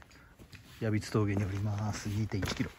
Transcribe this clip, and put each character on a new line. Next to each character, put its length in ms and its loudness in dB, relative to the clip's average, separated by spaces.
矢 100 2
櫃 220 2
峠 240 4
に 100 2
お 60 -2
り 80 -2
ま 340 0
す。 140 -8
二 180 0
点 140 -2
一 160 0
キ 80 0
ロ。 160 -2